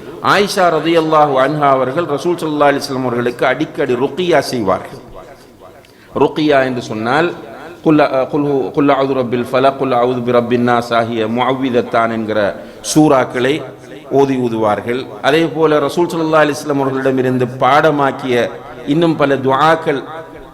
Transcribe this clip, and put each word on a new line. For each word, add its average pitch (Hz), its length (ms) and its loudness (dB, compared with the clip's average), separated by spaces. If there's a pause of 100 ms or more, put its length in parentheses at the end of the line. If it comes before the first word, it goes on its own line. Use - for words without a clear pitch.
(240)
ஆயிஷா 185 460 2
ரலியல்லாஹு 156 640 2
அன்ஹா 143 240 2
அவர்கள் 135 440 2
ரசூல் 160 340 -2
ஸல்லல்லாஹு 151 320 2
அலைஹி 175 200 0
வஸல்லம் 131 160 -4
அவர்களுக்கு 120 400 -2
அடிக்கடி 139 480 -2
ருக்கியா 139 460 0
செய்வார்கள். 95 600 -4 (1160)
ருக்கியா 147 480 2
என்று 123 180 -4
சொன்னால், 123 520 -2 (500)
"குல் 151 160 4
அ-, 131 280 0
குல் 147 160 -2
ஹு-, 139 280 -2
குல் 143 160 2
அவுது 135 260 2
ரப்பில் 123 380 -2
ஃபலக், 135 240 2
குல் 135 160 -2
அவுது 123 320 0
பி 120 80 -2
ரப்பின் 120 300 2
நாஸ்" 120 320 0
ஆகிய 117 320 0
முஅவ்விதத்தான் 120 840 0
என்கிற 107 520 -2 (320)
சூறாக்களை 131 680 2 (480)
ஓதி 135 240 2
ஊதுவார்கள். 113 720 -2 (140)
அதே 160 240 2
போல 151 340 2
ரசூல் 143 280 0
ஸல்லல்லாஹு 160 400 2
அலைஹி 143 60 -2 (100)
வஸல்லம் 143 160 -2
அவர்களிடமிருந்து 131 640 0
பாடமாக்கிய 131 1040 0 (380)
இன்னும் 160 280 2
பல 139 200 2
துஆக்கள், 135 680 0 (500)